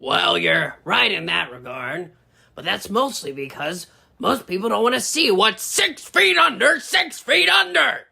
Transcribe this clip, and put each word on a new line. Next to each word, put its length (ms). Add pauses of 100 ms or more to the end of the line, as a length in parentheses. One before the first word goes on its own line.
Well, 380
you're 460
right 280
in 160
that 240
regard, 600 (440)
but 100
that's 240
mostly 420
because 560 (320)
most 280
people 220
don't 140
wanna 160
see 320
what's 320
six 400
feet 340
under, 420
six 400
feet 300
under! 640